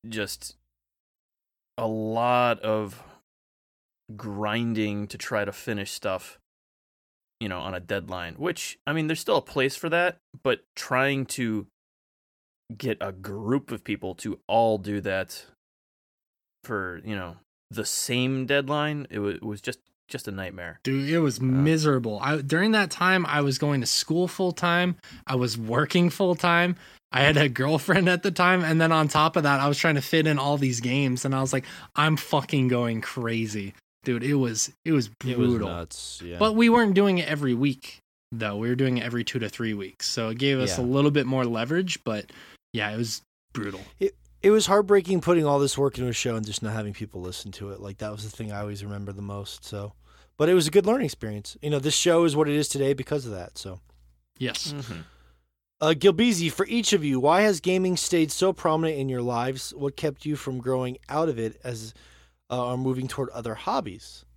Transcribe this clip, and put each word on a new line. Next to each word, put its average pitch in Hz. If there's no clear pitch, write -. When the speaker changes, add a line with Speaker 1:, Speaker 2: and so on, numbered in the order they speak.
Speaker 1:
just 110
a 117
lot 113
of 107
grinding 107
to -
try 104
to 98
finish 104
stuff, -
you 110
know, 92
on 92
a 90
deadline, 87
which, -
I 143
mean, 156
there's 160
still -
a 131
place 135
for 165
that, 175
but 123
trying 135
to 110
get 113
a 98
group 104
of 107
people 95
to -
all 110
do 101
that 95
for, 92
you 107
know, 87
the 110
same 131
deadline, 143
it 104
wa-, 101
it -
was 104
just, -
just -
a 104
nightmare. 90
Speaker 2:
Dude, 135
it 165
was 127
Speaker 1:
Uh, 131
Speaker 2:
miserable. 135
I, 147
during 165
that 202
time, 180
I 147
was 139
going 143
to 113
school 175
full 180
time. 175
I 131
was 123
working 147
full 180
time. 175
I 131
had 147
a 151
girlfriend 156
at 180
the 202
time, 180
and 160
then 165
on 156
top 156
of 165
that, 143
I 139
was 143
trying 156
to 139
fit 156
in 147
all 143
these 127
games, 123
and 135
I 131
was 131
like, 131
"I'm 156
fucking 135
going 120
crazy." 113
Dude, 120
it 143
was, 120
it 160
was 131
Speaker 3:
It 127
was 123
Speaker 2:
brutal. 107
Speaker 3:
nuts, -
yeah. 87
Speaker 2:
But 214
we 233
weren't 226
doing 196
it 156
every 147
week, 135
though. 107
We 113
were 123
doing 127
it 113
every 117
two -
to 110
three 113
weeks, 98
so 113
it 113
gave 135
us 123
Speaker 3:
Yeah. 131
Speaker 2:
a -
little 139
bit 139
more 131
leverage, 135
but 107
yeah, 104
it 110
was 113
brutal. 101
Speaker 3:
It, 196
it 196
was 214
heartbreaking 190
putting 165
all 143
this 139
work 139
into 123
a -
show 117
and 110
just 104
not 107
having 104
people 104
listen 92
to 101
it. 98
Like, 101
that 107
was 104
the 107
thing 107
I 101
always 104
remember 101
the 98
most, 101
so. 101
But 151
it 180
was 170
a 151
good 190
learning 233
experience. 104
You 147
know, 143
this 143
show 170
is 156
what 151
it 147
is 147
today 139
because 135
of 113
that, 90
so. 92
Speaker 2:
Yes. 135
Speaker 1:
Mm-hmm. 120
Speaker 3:
Uh, 156
Gilbeezy, 170
for 196
each 226
of 170
you, 131
why 160
has 208
gaming 185
stayed 160
so 190
prominent 160
in 135
your 127
lives? 123
What 139
kept 147
you 151
from 131
growing 127
out 156
of 120
it 113
as, 113
uh, 123
or 127
moving 131
toward 127
other 113
hobbies? 110